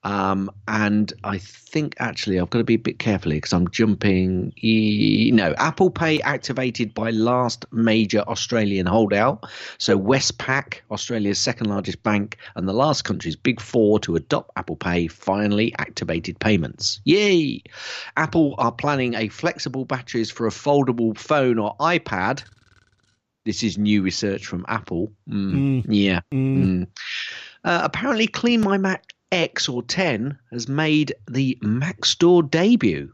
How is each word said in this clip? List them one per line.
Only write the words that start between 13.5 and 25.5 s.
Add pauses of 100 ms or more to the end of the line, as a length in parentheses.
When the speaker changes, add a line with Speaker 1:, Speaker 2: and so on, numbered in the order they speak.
Speaker 1:
four
to
adopt
Apple
Pay,
finally
activated
payments.
Yay! (540)
Apple
are
planning
a
flexible
batteries
for
a
foldable
phone
or
iPad. (1040)
This
is
new
research
from
Apple. (160)
Mm,